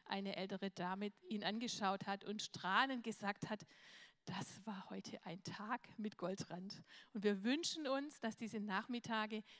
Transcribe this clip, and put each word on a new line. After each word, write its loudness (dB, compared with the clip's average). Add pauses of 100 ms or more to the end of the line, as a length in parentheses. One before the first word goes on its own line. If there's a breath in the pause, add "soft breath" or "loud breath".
eine 0
ältere -2
Dame -2 (160)
ihn 0
angeschaut 2
hat 0
und -2
strahlend 4
gesagt 0
hat, -4 (600 loud breath)
„Das -4
war -6
heute -8
ein -8
Tag -4 (120)
mit -4
Goldrand.“ -4 (320 loud breath)
Und 0
wir 6
wünschen 2
uns, 2
dass 0
diese -2
Nachmittage 0 (160 loud breath)